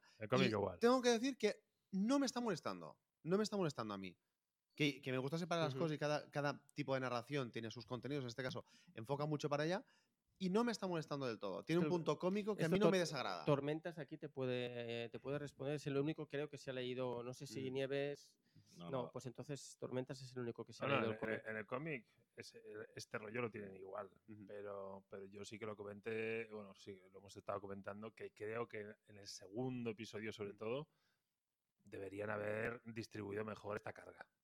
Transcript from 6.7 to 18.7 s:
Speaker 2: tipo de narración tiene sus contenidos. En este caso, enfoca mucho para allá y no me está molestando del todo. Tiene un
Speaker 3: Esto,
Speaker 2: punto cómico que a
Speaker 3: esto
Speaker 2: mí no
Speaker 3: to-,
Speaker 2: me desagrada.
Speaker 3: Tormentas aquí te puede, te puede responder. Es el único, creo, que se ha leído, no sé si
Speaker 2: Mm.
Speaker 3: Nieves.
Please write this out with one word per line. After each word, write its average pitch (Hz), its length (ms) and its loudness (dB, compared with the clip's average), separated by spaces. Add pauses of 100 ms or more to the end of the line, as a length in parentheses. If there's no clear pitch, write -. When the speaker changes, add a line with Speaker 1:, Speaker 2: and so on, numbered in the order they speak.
Speaker 2:
tipo 135 200 0
de 131 60 4
narración 123 520 0
tiene 113 180 -4
sus 117 160 -10
contenidos. 127 380 -2
En 123 40 -4
este 120 140 -4
caso, 127 220 -2 (300)
enfoca 135 320 -2
mucho 151 220 0
para 147 160 4
allá 185 200 0 (560)
y 185 100 2
no 208 120 6
me 240 80 4
está 208 160 -2
molestando 151 400 0
del 110 140 2
todo. 95 240 -2
Tiene 165 160 6
un 165 60 6
Speaker 3:
Esto, 156 100 6
Speaker 2:
punto 156 220 2
cómico 196 360 2
que 170 80 0
a 165 40 6
Speaker 3:
esto 160 80 4
Speaker 2:
mí 190 40 6
no 208 80 10
Speaker 3:
to-, 170 60 10
Speaker 2:
me 185 80 6
desagrada. 120 440 0
Speaker 3:
Tormentas 151 540 2
aquí 156 200 -8
te 151 100 -8
puede, 123 800 -2
te 117 100 -8
puede 139 220 -2
responder. 143 360 -2
Es 143 120 -8
el 135 80 2
único, 151 320 2
creo, 147 200 -2
que 143 100 -12
se - 120 -6
ha - 40 -2
leído, 123 500 -2
no 123 100 -6
sé 139 140 -10
si 131 220 -4
Speaker 2:
Mm. 127 40 -2
Speaker 3:
Nieves. 139 560 0 (460)